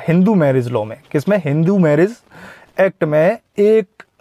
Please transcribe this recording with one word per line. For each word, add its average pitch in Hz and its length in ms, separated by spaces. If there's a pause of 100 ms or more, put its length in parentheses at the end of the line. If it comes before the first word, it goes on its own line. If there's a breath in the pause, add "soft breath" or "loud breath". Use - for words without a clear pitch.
हिंदू 185 280
मैरिज 131 320
लॉ 117 180
में। 110 120 (140)
किसमें? 190 260
हिंदू 160 400
मैरिज 170 380 (640 loud breath)
एक्ट 185 240
में 156 340 (220)
एक 214 440 (180)